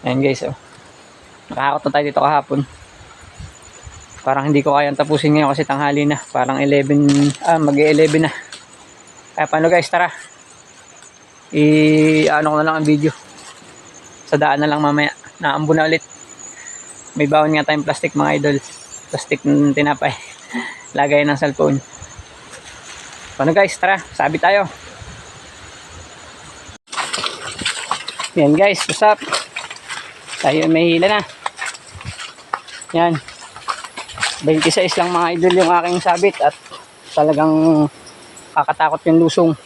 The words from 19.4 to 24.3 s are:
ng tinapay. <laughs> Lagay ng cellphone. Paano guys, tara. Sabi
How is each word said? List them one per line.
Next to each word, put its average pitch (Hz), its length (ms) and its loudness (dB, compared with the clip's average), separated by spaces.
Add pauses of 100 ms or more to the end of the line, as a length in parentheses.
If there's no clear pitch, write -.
ng 143 320 2
tinapay. 147 400 -2
<laughs> - 100 -16 (680)
Lagay 147 320 2
ng 147 80 0
cellphone. 143 480 0 (1500)
Paano 139 160 0
guys, 190 240 2
tara. 190 240 0
Sabi 156 400 -4